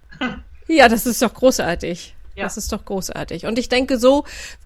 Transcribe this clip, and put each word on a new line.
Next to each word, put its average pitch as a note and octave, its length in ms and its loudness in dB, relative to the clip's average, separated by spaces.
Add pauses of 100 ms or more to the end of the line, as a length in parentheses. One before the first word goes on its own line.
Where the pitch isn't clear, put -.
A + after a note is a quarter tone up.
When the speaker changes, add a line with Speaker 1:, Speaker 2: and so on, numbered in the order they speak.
(100)
Speaker 1:
<laughs> A#3+ 340 -8 (220)
Speaker 2:
Ja, C4+ 220 6
das A3 180 0
ist A#3+ 160 -2
doch A3+ 120 2
großartig. F3 800 0 (200)
Speaker 1:
Ja. G3 100 -6
Speaker 2:
Das G3 120 -6
ist - 160 -6
doch G#3 120 -6
großartig. F3+ 640 -8
Und A#3 120 -2
ich A#3+ 100 -2
denke, C4 300 0
so C4+ 260 6 (420)